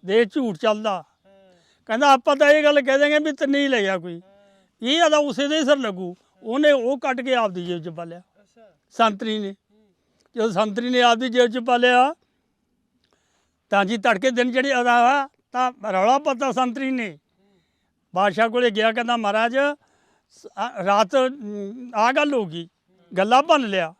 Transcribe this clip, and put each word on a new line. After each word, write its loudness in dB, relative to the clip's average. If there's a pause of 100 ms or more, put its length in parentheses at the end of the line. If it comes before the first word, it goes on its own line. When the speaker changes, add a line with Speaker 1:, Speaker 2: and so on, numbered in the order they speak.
Speaker 1:
ਦੇਖ 0
ਝੂਠ -4
ਚੱਲਦਾ। -2
Speaker 2:
ਹਾਂ। -14 (300)
Speaker 1:
ਕਹਿੰਦਾ, 4
"ਆਪਾਂ 2
ਤਾਂ 4
ਇਹ 6
ਗੱਲ 4
ਕਹਿ 2
ਦਿਆਂਗੇ 4
ਵੀ -2
ਤਿੰਨੇ 0
ਹੀ 0
ਲੈ 0
ਗਿਆ -2
ਕੋਈ।" -10 (600)
ਇਹ 0
ਆਦਾ 4
ਉਸੇ -2
ਦੇ 0
ਹੀ 0
ਸਿਰ 2
ਲੱਗੂ। -8 (280)
ਉਹਨੇ 2
ਉਹ 0
ਕੱਢ -4
ਕੇ -2
ਆਪਦੀ -4
ਜੇਬ -8
'ਚ -12
ਪਾ -14
ਲਿਆ। -16
Speaker 2:
ਅੱਛਾ। -20 (160)
Speaker 1:
ਸੰਤਰੀ -2
ਨੇ। -8
Speaker 2:
ਹੂੰ। -20 (480)
Speaker 1:
ਜਦੋਂ -2
ਸੰਤਰੀ -2
ਨੇ 2
ਆਪਦੀ 2
ਜੇਬ 2
'ਚ -6
ਪਾ 0
ਲਿਆ, 4 (1500)
ਤਾਂ 2
ਜੀ -4
ਤੜਕੇ 0
ਦਿਨ -2
ਚੜ੍ਹੇ -2
ਆਦਾ 2 (220)
ਤਾਂ -2 (220)
ਰੌਲਾ 2
ਪਤਾ -2
ਸੰਤਰੀ -4
ਨੇ। -8 (960)
ਬਾਦਸ਼ਾਹ 0
ਕੋਲੇ 0
ਗਿਆ, 0
ਕਹਿੰਦਾ, -2
"ਮਹਾਰਾਜ, -2 (760)
ਸ-, -20 (100)
ਆ, -8
ਰਾਤ, 2
ਅਮ, -6
ਆ 2
ਗੱਲ 0
ਹੋ -2
ਗਈ, -14 (480)
ਗੱਲਾ 4
ਭੰਨ 2
ਲਿਆ।" -2